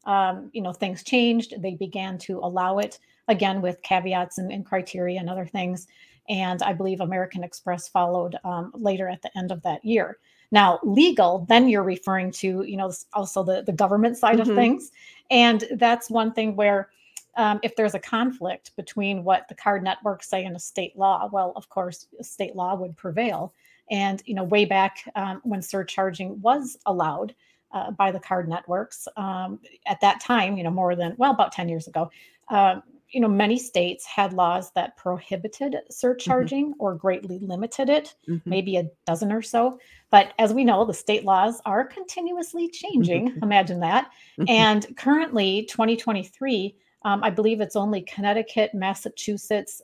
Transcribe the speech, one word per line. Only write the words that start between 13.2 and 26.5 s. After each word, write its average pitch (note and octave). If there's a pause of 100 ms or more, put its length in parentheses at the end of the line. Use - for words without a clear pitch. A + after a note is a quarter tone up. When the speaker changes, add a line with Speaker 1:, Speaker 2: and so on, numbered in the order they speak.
Speaker 1:
the, F#3
the G3
government G#3
side A3+
of A3
Speaker 2:
Mm-hmm. G#3+
Speaker 1:
things. B3 (400)
And A#3 (140)
that's A#3+
one A3+
thing A3
where, G3+ (460)
um, G#3
if A3
there's G#3
a F#3+
conflict A3+
between G3
what F#3
the -
card G3+
networks F#3
say F#3
and F3+
a F3+
state -
law, G3
well, F#3+
of -
course, F3+ (120)
a E3
state -
law F#3
would F3+
prevail. F#3 (360)
And, G3
you A#3
know, F#3+
way G#3
back, G3
um, F#3+
when G3+
surcharging F#3+
was B3